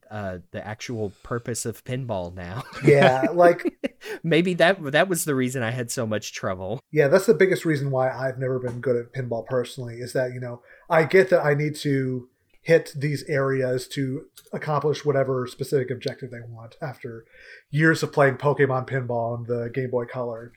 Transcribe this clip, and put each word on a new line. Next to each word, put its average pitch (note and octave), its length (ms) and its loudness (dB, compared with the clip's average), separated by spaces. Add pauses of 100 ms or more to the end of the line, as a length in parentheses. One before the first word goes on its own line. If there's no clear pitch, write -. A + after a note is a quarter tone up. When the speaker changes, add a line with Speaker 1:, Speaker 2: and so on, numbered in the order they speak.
Speaker 1:
uh, G2 300 -8 (140)
the G#2 120 -10
actual G#2+ 460 -8 (140)
purpose A#2+ 420 -6
of A2 160 -8
pinball A2+ 500 -6
now." F2+ 300 -10 (120)
<laughs> C3 100 -10
Speaker 2:
Yeah, D3 400 6 (100)
like, F3 420 6 (460)
Speaker 1:
Maybe F3 320 2
that, F3 280 2 (100)
that D#3+ 160 4
was E3+ 160 -2
the D3+ 100 0
reason B2+ 280 -2
I A2 80 -2
had A#2+ 200 -6
so A#2+ 160 -4
much G#2+ 260 -4
trouble. F#2+ 480 -6 (100)
Speaker 2:
Yeah, D3 180 4
that's F#3 180 6
the A3+ 80 6
biggest F#3 300 2
reason C#3+ 260 0
why C3 200 2
I've B2+ 280 -6
never C3 200 -2
been B2 220 -6
good B2 160 0
at A#2+ 160 -6
pinball A#2 340 -6
personally, A#2+ 500 -6
is A#2+ 160 -12
that, B2+ 200 -2
you B2 80 -10
know, A#2+ 220 -12 (280)
I E3 140 6
get F3+ 260 6
that E3 140 4
I D3 100 4
need D3 220 -2
to C3 520 -2 (340)
hit D#3+ 340 4
these C#3+ 320 -2
areas C3+ 580 0
to C#3 380 -6 (280)
accomplish D3+ 520 -2
whatever C3+ 420 0
specific B2+ 440 -2
objective A#2+ 420 -8
they A#2+ 160 -14
want A#2 340 -18
after B2 420 -12 (460)
years D#3+ 320 4
of D3 100 -4
playing C#3 240 4
Pokemon C3 520 0
pinball A#2+ 500 -4
on A#2 60 -8
the A#2+ 280 -4
Game B2+ 180 -4
Boy B2 160 0
Color A#2+ 500 -8